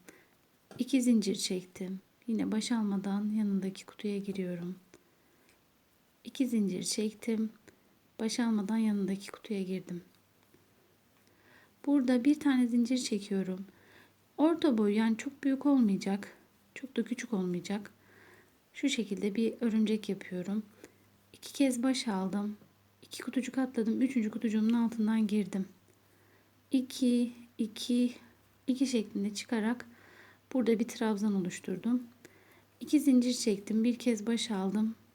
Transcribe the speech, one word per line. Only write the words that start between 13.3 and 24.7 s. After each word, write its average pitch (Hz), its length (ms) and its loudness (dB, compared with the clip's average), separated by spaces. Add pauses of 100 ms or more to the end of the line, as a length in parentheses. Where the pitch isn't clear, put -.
Orta 320 420 4
boy, 208 160 4
yani 220 220 2
çok - 280 -10
büyük 269 220 0
olmayacak. 202 680 2 (380)
Çok - 220 -12
da 233 80 0
küçük - 280 -8
olmayacak. 190 600 -4 (800)
Şu - 160 -2
şekilde 202 460 -2
bir 226 260 2
örümcek 220 480 2
yapıyorum. 196 540 -4 (680)
İki - 200 -18
kez 247 300 2
baş 262 260 0
aldım. 202 480 -2 (460)
İki - 200 -16
kutucuk 254 360 -4
atladım. 226 440 0
Üçüncü 240 280 0
kutucuğumun 220 420 0